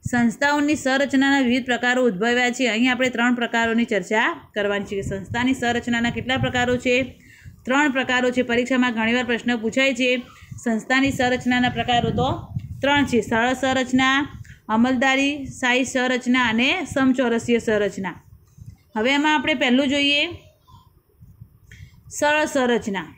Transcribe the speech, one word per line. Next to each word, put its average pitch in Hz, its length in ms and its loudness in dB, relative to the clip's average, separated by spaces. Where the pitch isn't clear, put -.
સંસ્થાઓની 285 720 0
સંરચનાના 277 680 2
વિવિધ 254 220 2
પ્રકારો 247 380 0
ઉદ્ભવ્યા 240 540 0
છે. 262 120 0
અહીં 226 220 2
આપણે 254 180 0
ત્રણ 240 260 0
પ્રકારોની 233 500 0
ચર્ચા 220 420 0
કરવાની 202 380 -2
છે. 196 140 -6
સંસ્થાની 233 520 -4
સંરચનાના 240 560 -2
કેટલા 240 280 -4
પ્રકારો 247 380 0
છે? 247 180 0
ત્રણ 277 280 2
પ્રકારો 254 400 0
છે. 247 120 0
પરીક્ષામાં 247 500 0
ઘણીવાર 233 320 0
પ્રશ્ન 233 340 -2
પૂછાય 262 340 0
છે, 247 160 0
સંસ્થાની 262 540 0
સંરચનાના 247 680 0
પ્રકારો 233 340 0
તો 247 180 0
ત્રણ 285 260 2
છે, 240 160 2
સરળ 233 340 0
સંરચના, 262 640 0
અમલદારી 262 680 2
શાહી 254 360 0
સંરચના 254 640 0
અને 233 200 2
સમચોરસીય 240 720 2
સંરચના. 202 580 -2
હવે 220 180 0
એમાં 302 240 2
આપણે 302 200 0
પહેલું 262 340 2
જોઈએ 285 320 2
સરળ - 380 0
સંરચના. 226 600 0